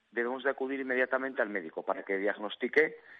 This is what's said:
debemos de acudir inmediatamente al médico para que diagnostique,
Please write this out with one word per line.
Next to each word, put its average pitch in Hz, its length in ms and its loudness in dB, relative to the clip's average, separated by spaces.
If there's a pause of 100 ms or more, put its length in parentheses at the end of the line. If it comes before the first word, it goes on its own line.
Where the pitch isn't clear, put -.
(120)
debemos 120 320 -2
de 139 80 2
acudir 135 280 -2
inmediatamente 131 640 0
al 110 80 0
médico 90 340 -4
para 92 200 -2
que 98 140 0
diagnostique, 107 800 0 (240)